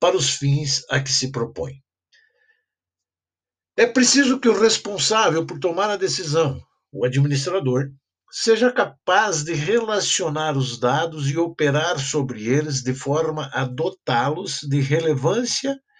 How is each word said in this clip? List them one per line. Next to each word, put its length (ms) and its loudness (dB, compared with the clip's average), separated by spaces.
para 160 4
os 140 0
fins 580 0
a 120 0
que 100 -6
se 220 -2
propõe. 500 -6
É 80 6
preciso 540 4
que 100 2
o 80 4
responsável 880 2
por 140 -10
tomar 320 0
a 60 0
decisão, 640 -2
o 120 -4
administrador, 840 0
seja 420 2
capaz 720 0
de 120 -4
relacionar 1000 -2
os 220 -2
dados 500 0
e 80 -2
operar 640 0
sobre 480 -4
eles 340 0
de 140 -4
forma 580 -4
a 120 -2
dotá-los 1000 -2
de 180 0
relevância 960 0